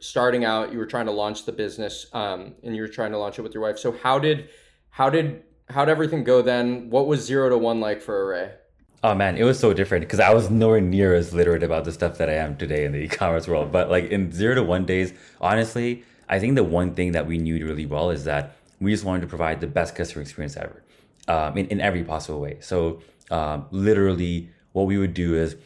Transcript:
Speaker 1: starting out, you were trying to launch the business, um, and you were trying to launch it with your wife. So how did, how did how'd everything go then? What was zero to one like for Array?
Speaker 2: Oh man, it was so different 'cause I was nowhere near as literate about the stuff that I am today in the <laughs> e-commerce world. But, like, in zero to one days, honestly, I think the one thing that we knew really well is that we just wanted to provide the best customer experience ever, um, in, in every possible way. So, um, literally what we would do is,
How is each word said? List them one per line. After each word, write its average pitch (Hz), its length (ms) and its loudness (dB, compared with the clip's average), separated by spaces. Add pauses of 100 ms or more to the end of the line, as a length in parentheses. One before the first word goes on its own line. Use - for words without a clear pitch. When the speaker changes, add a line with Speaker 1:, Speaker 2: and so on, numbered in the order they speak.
Speaker 1:
starting 123 440 0
out, 110 260 0
you 117 80 -10
were 110 80 -6
trying 117 200 -4
to 107 60 -2
launch 104 340 -4
the 113 60 -8
business, 107 600 -8
um, 98 500 -8
and 113 140 -8
you 110 60 -6
were 107 60 -8
trying 107 240 -6
to 107 60 -4
launch 101 200 -6
it 117 40 -10
with 107 120 -12
your 110 80 -6
wife. 107 160 -2
So 120 140 -2
how 127 260 0
did, 151 320 0 (400)
how 135 180 2
did 160 360 0 (240)
how'd 139 200 2
everything 156 360 0
go 123 180 6
then? 120 480 0
What 135 160 2
was 143 180 0
zero 131 240 2
to 123 80 4
one 113 240 2
like 107 220 -2
for 98 240 -2
Array? 95 260 -4 (520)
Speaker 2:
Oh 107 100 4
man, 95 220 2
it 113 80 4
was 131 140 4
so 107 140 6
different 92 360 0
'cause - 120 0
I 98 120 8
was 110 180 6
nowhere 110 300 6
near 92 340 4
as 87 200 2
literate 85 280 4
about 80 220 0
the 82 80 -6
stuff 82 260 -2
that 78 100 0
I 78 60 0
am 78 220 -4
today 76 280 -2
in 71 80 -4
the 71 60 -4
<laughs> 76 60 -4
e-commerce 82 440 -2
world. 76 240 0
But, 90 180 2
like, 90 200 2
in 98 220 -2
zero 107 220 0
to 127 80 2
one 92 240 0
days, 92 260 0 (280)
honestly, 120 640 0 (240)
I 98 100 0
think 117 160 2
the 123 100 4
one 87 300 0
thing 90 180 0
that 78 140 0
we 82 120 -2
knew 80 260 -2
really 78 220 -6
well 82 240 -2
is 73 140 -4
that 71 320 -4 (240)
we 98 120 0
just 101 120 -2
wanted 92 180 -2
to 87 40 -8
provide 80 340 -4
the 80 60 -4
best 78 280 -2
customer 82 280 -8
experience 71 340 -12
ever, - 260 -12 (460)
um, 78 300 -2
in, 98 80 -2
in 101 140 -4
every 90 240 0
possible 76 360 -8
way. 71 200 -8
So, 85 400 -2 (300)
um, 76 400 -4
literally 92 800 2 (220)
what 98 140 0
we 98 120 0
would 92 160 0
do 87 200 0
is, 80 320 -2